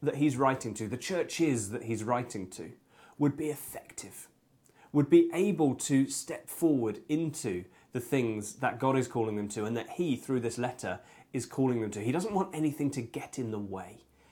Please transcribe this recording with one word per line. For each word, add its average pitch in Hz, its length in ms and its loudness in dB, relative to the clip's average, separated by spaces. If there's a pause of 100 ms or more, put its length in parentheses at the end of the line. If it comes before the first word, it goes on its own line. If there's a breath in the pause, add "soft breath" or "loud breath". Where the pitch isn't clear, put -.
that 143 140 0
he's 139 220 4
writing 131 360 2
to, 110 140 -4
the 123 80 -4
churches 147 720 0
that 117 140 -6
he's 113 180 -2
writing 117 480 -2
to, - 220 -12 (460 soft breath)
would 143 180 4
be 151 140 -2
effective, - 800 -12 (640 soft breath)
would 143 180 4
be 170 220 10
able 160 420 4
to 135 340 2
step - 400 -8
forward 123 600 2
into 143 580 -2 (260 soft breath)
the 127 80 -4
things 113 560 0
that 123 220 -2
God 131 180 2
is 123 120 2
calling 110 260 0
them 104 140 -2
to 107 160 -4
and 117 120 -2
that 113 140 -6
he, 170 240 0
through 127 260 -2
this 117 180 -2
letter, 107 420 -4 (320 loud breath)
is 120 120 -4
calling 127 360 0
them 107 100 -2
to. 104 100 -8
He 123 120 0
doesn't 185 200 -2
want 190 220 0
anything 147 380 0
to 127 100 -4
get - 340 -10
in 120 140 -4
the 107 80 -4
way. 92 460 -10 (280 soft breath)